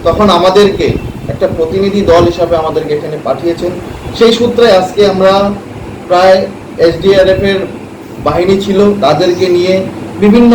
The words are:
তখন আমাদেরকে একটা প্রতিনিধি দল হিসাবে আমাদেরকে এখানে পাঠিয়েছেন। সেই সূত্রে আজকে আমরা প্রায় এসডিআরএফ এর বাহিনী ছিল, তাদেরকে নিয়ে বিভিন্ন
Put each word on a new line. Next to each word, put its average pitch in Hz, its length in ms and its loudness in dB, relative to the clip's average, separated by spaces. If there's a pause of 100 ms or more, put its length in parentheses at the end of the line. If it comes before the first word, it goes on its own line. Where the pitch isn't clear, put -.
তখন 196 260 2
আমাদেরকে 185 560 2 (420)
একটা - 180 -4 (100)
প্রতিনিধি 190 440 -2
দল 170 240 4
হিসাবে 170 320 0
আমাদেরকে 151 380 -4
এখানে 151 300 -6
পাঠিয়েছেন। 170 460 -4 (440)
সেই 226 180 4
সূত্রে 233 400 2
আজকে 185 340 0
আমরা 190 280 2 (760)
প্রায় 190 300 4 (400)
এসডিআরএফ 190 640 2
এর 196 160 0 (680)
বাহিনী 175 360 0
ছিল, 196 180 -2 (220)
তাদেরকে 175 480 0
নিয়ে 180 260 2 (460)
বিভিন্ন 233 340 6